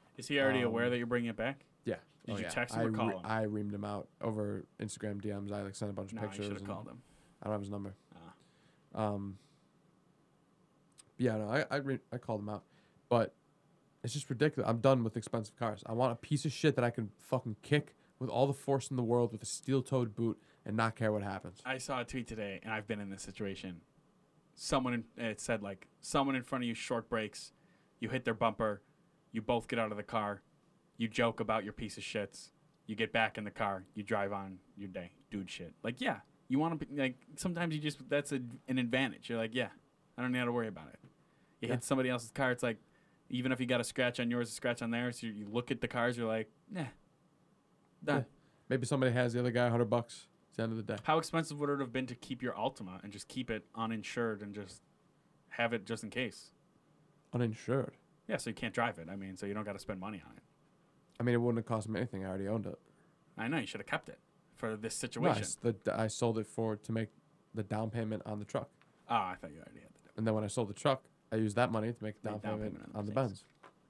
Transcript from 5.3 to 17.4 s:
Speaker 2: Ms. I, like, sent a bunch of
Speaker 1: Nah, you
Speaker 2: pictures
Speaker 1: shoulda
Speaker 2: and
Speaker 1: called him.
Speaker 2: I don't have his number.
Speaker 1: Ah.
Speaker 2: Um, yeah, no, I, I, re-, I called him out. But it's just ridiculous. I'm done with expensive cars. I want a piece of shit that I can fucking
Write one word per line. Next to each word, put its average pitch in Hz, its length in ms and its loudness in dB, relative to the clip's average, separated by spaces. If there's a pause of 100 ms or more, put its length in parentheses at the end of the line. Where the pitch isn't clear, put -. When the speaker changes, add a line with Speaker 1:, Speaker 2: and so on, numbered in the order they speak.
Speaker 2:
Ms. 101 200 -6
I, 104 100 -4
like, 98 140 -8
sent 104 160 -4
a - 20 -6
bunch 98 180 -6
of 113 40 -8
Speaker 1:
Nah, 110 80 -6
you 110 40 -2
Speaker 2:
pictures 101 200 -4
Speaker 1:
shoulda 101 120 -4
Speaker 2:
and 98 80 -8
Speaker 1:
called 101 200 -6
him. - 140 -14 (400)
Speaker 2:
I - 40 -12
don't 107 80 0
have 104 80 0
his 98 80 -6
number. 101 260 -8 (200)
Speaker 1:
Ah. - 1000 -6
Speaker 2:
Um, 98 240 -6 (1800)
yeah, 113 200 2
no, 107 120 -4
I, 127 200 2
I, - 80 0
re-, 135 220 -2 (120)
I 127 60 -6
called 110 240 -4
him 104 80 -6
out. 104 140 -8 (460)
But - 260 4 (680)
it's 120 100 -2
just 143 160 -4
ridiculous. 135 400 4
I'm 113 100 4
done 131 240 8
with 110 140 0
expensive 110 400 -4
cars. 107 280 -2
I 113 80 -4
want 120 200 4
a - 20 0
piece - 300 0
of 151 60 0
shit 151 240 4
that 127 80 4
I 120 80 4
can 110 260 -4
fucking 120 440 -2